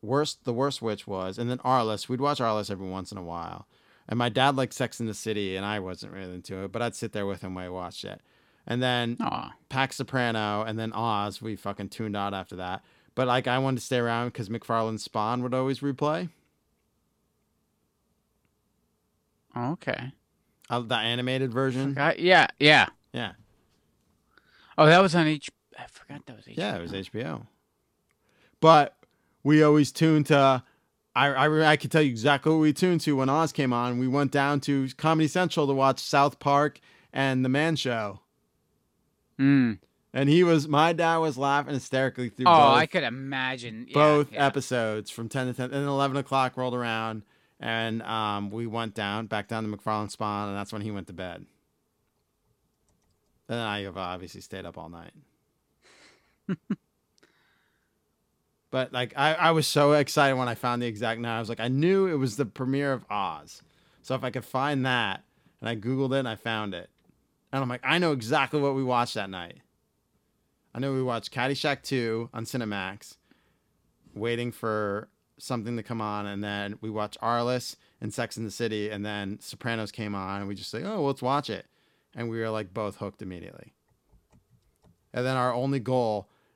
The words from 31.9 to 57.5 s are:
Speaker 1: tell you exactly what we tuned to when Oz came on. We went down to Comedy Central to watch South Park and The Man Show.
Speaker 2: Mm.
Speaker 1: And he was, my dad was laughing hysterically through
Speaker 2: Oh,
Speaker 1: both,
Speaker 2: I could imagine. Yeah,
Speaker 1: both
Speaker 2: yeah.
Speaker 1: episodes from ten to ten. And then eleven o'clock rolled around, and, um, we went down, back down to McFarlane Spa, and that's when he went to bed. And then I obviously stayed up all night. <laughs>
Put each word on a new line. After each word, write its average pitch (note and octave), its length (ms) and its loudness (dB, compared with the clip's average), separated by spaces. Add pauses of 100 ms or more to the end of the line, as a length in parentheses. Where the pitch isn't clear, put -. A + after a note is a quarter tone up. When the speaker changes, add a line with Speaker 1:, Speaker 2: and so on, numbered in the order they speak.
Speaker 1:
tell D#3 120 6
you C#3 80 4
exactly C3+ 420 4
what D#3+ 80 4
we D3+ 120 6
tuned F3 300 2
to D3 140 2
when C3 120 2
Oz D3+ 240 2
came C3 200 0
on. B2 260 0
We B2+ 100 0
went C#3 240 2
down C#3+ 300 2
to C3+ 340 -2
Comedy D#3+ 320 2
Central E3+ 380 0
to C#3 60 0
watch C3+ 280 2
South C#3+ 380 2
Park C#3+ 420 2 (320)
and C3 320 0
The C3 40 0
Man D3+ 280 2
Show. A2 440 -4 (1160)
Speaker 2:
Mm. C3+ 400 4 (340)
Speaker 1:
And C#3 160 2
he E3+ 140 8
was, E3 240 6
my D#3 260 4
dad E3 260 2
was D#3 200 -2
laughing C#3 360 0
hysterically B2+ 560 -2
through C3+ 180 2
Speaker 2:
Oh, D3+ 220 10
Speaker 1:
both, C#3 80 6
Speaker 2:
I D#3 80 4
could E3+ 180 -2
imagine. B2+ 840 -6
Yeah, - 60 -12
Speaker 1:
both D3 380 6
Speaker 2:
yeah. C#3+ 140 2
Speaker 1:
episodes A2+ 640 -2
from A#2 180 -8
ten C3 180 -2
to B2 60 -4
ten. B2+ 140 -6
And B2+ 80 -10
then C#3+ 140 -2
eleven C#3 280 0
o'clock C3+ 400 0
rolled B2+ 180 -2
around, A2+ 480 -4 (380)
and, A2+ 420 -2
um, G#2 480 -4
we A#2 160 -6
went A2+ 280 -6
down, G#2+ 320 -4
back G#2 220 -4
down A2 220 -6
to G#2 40 -6
McFarlane G#2 360 -4
Spa, G#2 380 -6
and G2 80 -6
that's G2+ 160 -8
when G#2 100 -8
he G#2+ 80 -6
went G2 180 -10
to F#2 40 -16
bed. F2+ 320 -12 (2000)
And A#2 100 -4
then - 0 -
I G#2 280 -4
obviously F#2 540 -8
stayed F#2+ 240 -14
up E2 140 -14
all E2 100 -14
night. E2+ 240 -18 (1400)
<laughs> F#3 80 -6 (2000)